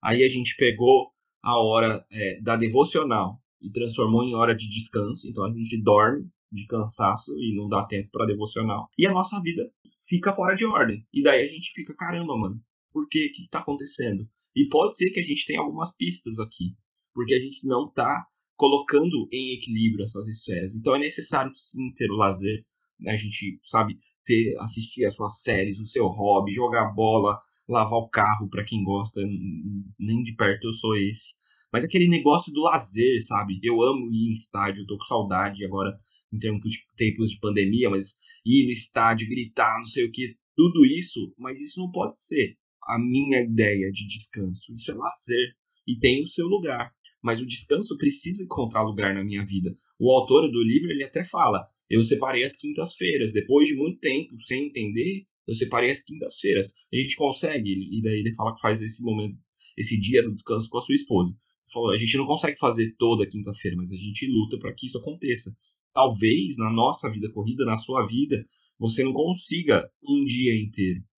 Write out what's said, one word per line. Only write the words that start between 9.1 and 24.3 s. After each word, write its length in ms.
nossa 280
vida 220
fica 260
fora 220
de 80
ordem. 480
E 100
daí 220
a 20
gente 260
fica, 240
"Caramba, 400
mano, 240
por 160
quê? 220
O 20
que 120
que 60
tá 100
acontecendo?" 680
E 120
pode 280
ser 140
que 100
a 20
gente 240
tenha 140
algumas 360
pistas 440
aqui, 340
porque 200
a 40
gente 280
não 260
tá 340
colocando 720
em 240
equilíbrio 500
essas 220
esferas. 480
Então 220
é 20
necessário 560
sim 400
ter 160
o 60
lazer, 480
né? 140
A 40
gente, 480
sabe, 340
ter, 340